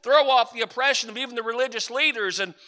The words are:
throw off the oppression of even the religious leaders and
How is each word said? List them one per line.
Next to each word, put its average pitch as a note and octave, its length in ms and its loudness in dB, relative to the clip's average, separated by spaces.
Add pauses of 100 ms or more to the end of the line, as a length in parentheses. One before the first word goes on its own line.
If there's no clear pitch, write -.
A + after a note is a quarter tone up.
throw C#4 280 4
off A#3+ 240 4
the A3+ 80 -6
oppression A#3+ 480 0
of G#3+ 80 -10
even B3+ 160 -8
the A#3 80 -4
religious A#3 480 -4
leaders A#3 500 -2
and F3+ 140 -6 (140)